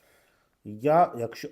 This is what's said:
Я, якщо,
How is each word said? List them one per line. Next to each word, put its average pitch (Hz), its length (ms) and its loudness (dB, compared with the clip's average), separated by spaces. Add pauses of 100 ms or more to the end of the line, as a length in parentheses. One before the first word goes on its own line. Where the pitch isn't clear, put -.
(640)
Я, 143 540 2
якщо, 117 340 -8